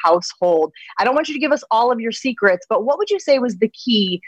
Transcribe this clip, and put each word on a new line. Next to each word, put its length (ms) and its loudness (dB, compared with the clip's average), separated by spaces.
household? 680 2
I 60 2
don't 100 2
want 140 -2
you 60 -8
to 40 -8
give 140 0
us 180 -4
all 180 2
of 120 -2
your 100 -4
secrets, 560 0
but 160 -2
what 140 0
would 120 -4
you 100 0
say 200 2
was 200 -2
the 100 2
key 580 -2